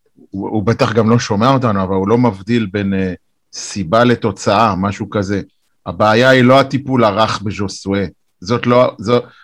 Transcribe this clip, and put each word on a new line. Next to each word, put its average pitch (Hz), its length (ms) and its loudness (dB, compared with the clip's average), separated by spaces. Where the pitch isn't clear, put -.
הוא, 98 360 -12
הוא 104 140 -4
בטח 113 300 0
גם 110 160 2
לא 117 100 4
שומע 113 300 0
אותנו, 113 340 0
אבל 95 120 -2
הוא 95 120 -2
לא 113 100 2
מבדיל 113 480 -2
בין, 98 280 -4
אה, 92 200 -2
סיבה 104 500 -2
לתוצאה, 113 720 0
משהו 101 340 -4
כזה. 101 320 -4
הבעיה 110 440 2
היא 131 140 6
לא 131 160 6
הטיפול 131 440 0
הרך 107 380 0
בז'וסואה, 98 640 -6
זאת 113 240 -2
לא, 123 320 2
זו, 117 220 0